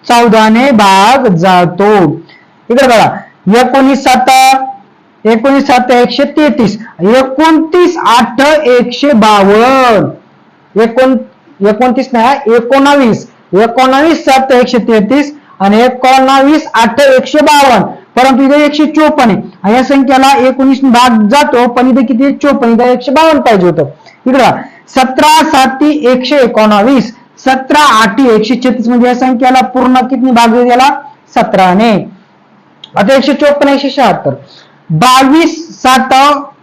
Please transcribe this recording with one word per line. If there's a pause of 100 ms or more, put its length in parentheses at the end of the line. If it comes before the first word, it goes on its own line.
चौदा
ने
भाग
जातो. (500)
इकडे
बघा, (440)
एकोणीस
सात, (720)
एकोणीस
सात
एकशे
तेहतीस, (220)
एकोणतीस
आठ (240)
एकशे
बावन्न, (720)
एकोण-,
एकोणतीस
नाही,
एकोणावीस, (280)
एकोणावीस
सात
एकशे
तेहतीस (260)
आणि
एकोणावीस
आठ
एकशे
बावन्न. (300)
परंतु
इथे
एकशे
चोपन्न
आहे. (200)
आणि
या
संख्येला
एकोणीस
भाग
जातो,
पण
इथे
किती
आहे?
चोपन्न.
इथे
एकशे
बावन्न
पाहिजे
होतं. (440)
इकडं
बघा, (380)
सतरा
साती
एकशे
एकोणावीस, (240)
सतरा
आठ
एकशे
छत्तीस,
म्हणजे
या
संख्येला
पूर्ण
किती
भाग
गेला? (320)
सतराने. (880)
आता
एकशे
चोपन्न,
एकशे
शहात्तर, (600)
बावीस
सात (240)